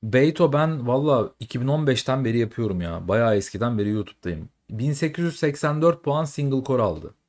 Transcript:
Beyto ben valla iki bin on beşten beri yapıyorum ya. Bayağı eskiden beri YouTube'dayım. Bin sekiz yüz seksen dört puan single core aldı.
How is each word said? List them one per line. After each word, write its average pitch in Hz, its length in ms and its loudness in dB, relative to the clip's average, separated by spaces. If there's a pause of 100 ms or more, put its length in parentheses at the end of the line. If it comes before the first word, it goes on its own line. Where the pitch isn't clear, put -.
Beyto 139 500 4
ben 151 340 0
valla 131 440 2 (100)
iki 123 200 -6
bin 127 80 -2
on 151 180 2
beşten 131 380 0
beri 113 140 2
yapıyorum 110 420 -2
ya. 85 280 -6
Bayağı 110 280 4
eskiden 107 420 -2
beri 101 100 0
YouTube'dayım. 90 600 -6 (220)
Bin 120 220 -2
sekiz 156 320 -2
yüz 170 140 -2
seksen 151 440 -2
dört 165 220 4
puan 147 200 0
single 135 400 -2
core 127 180 2
aldı. 82 320 -2 (140)